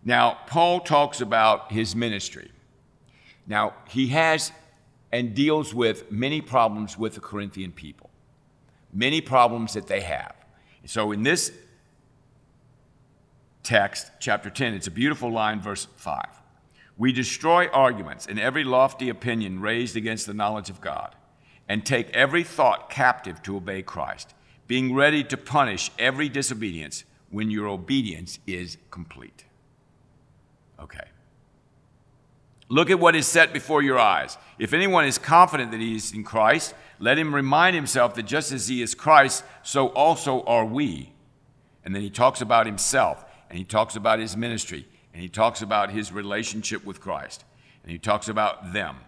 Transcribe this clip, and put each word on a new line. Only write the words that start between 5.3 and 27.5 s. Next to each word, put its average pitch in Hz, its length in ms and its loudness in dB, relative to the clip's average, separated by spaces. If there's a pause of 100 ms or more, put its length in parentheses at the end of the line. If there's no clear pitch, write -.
deals 147 400 0
with 110 380 -2
many 131 280 -2
problems 110 580 -2
with 107 180 -6
the - 40 -16
Corinthian 98 520 -10
people, - 380 -20 (840)
many 135 280 0
problems 117 520 2
that 107 140 -8
they 98 140 -2
have. 76 340 -10 (500)
So 107 260 -4
in 104 120 -4
this 170 280 0 (2000)
text, 104 580 -2
chapter 104 300 -4
ten, 117 240 -4
it's 95 140 -8
a 90 40 -10
beautiful 123 400 -2
line, 107 300 -2
verse 101 340 -10
five. - 340 -8 (680)
"We 123 140 0
destroy 160 560 0
arguments 110 600 0
and 104 120 -8
every 131 240 -2
lofty 131 460 2
opinion 107 520 -6
raised 113 360 -4
against 110 300 -6
the 104 60 -12
knowledge 104 360 -4
of 92 100 -18
God, - 360 -10 (520)
and 107 180 -4
take 120 260 -2
every 139 320 2
thought 135 460 0
captive 123 540 -2
to 98 140 -8
obey 95 240 -8
Christ, - 520 -10 (340)
being 127 260 -2
ready 143 300 4
to 135 140 -6
punish 127 600 0
every 135 320 0
disobedience 107 760 -6 (280)
when 107 180 -4
your 104 180 -4